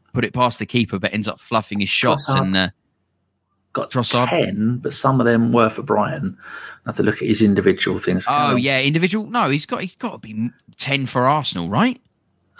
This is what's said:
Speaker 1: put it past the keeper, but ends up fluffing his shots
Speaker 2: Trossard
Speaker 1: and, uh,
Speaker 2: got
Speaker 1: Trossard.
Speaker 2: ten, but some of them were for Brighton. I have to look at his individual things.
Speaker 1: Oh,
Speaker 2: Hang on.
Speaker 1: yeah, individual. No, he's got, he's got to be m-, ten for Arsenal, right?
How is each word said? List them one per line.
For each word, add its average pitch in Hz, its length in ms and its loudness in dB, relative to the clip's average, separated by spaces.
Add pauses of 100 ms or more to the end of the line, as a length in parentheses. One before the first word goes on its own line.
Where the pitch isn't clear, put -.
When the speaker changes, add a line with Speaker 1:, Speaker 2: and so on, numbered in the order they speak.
(140)
Speaker 1:
put 117 120 0
it 101 80 -4
past 123 260 2
the 110 60 -6
keeper, 110 320 0
but 95 160 -4
ends 107 140 -4
up - 120 -6
fluffing 107 400 -4
his 98 100 -2
shots - 400 0
Speaker 2:
Trossard 135 120 2
Speaker 1:
and, 95 160 0
uh, 95 120 2 (1040)
Speaker 2:
got - 180 -6
Speaker 1:
Trossard. 123 380 0
Speaker 2:
ten, 110 480 0
but - 160 -6
some 131 260 2
of 117 60 2
them 117 260 4
were 117 180 4
for - 140 -8
Brighton. 104 540 -2 (480)
I - 40 -6
have 110 60 -6
to - 80 2
look 101 180 2
at - 60 -2
his 107 140 2
individual 98 580 2
things. 92 280 -2
Speaker 1:
Oh, 123 60 2
Speaker 2:
Hang 147 200 2
on. 127 60 2
Speaker 1:
yeah, 131 220 2
individual. 170 480 0
No, 220 200 0
he's 143 160 0
got, - 160 -6
he's 190 140 -10
got 226 180 -8
to - 40 -14
be 110 140 -16
m-, 110 220 -4 (240)
ten 135 280 -2
for 123 220 0
Arsenal, 131 420 0
right? 208 320 0 (580)